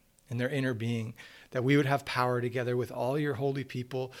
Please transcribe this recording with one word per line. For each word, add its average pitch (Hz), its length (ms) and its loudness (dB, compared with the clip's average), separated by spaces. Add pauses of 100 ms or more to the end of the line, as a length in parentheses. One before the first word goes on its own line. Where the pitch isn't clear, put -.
(280)
in 120 100 -4
their 123 100 0
inner 131 260 0
being, 113 400 -2 (360)
that 127 140 0
we 139 120 6
would 147 100 6
have 139 180 2
power 123 360 2
together 123 360 0
with 123 140 0
all 123 280 0
your 147 160 0
holy 139 300 -2
people 127 560 -4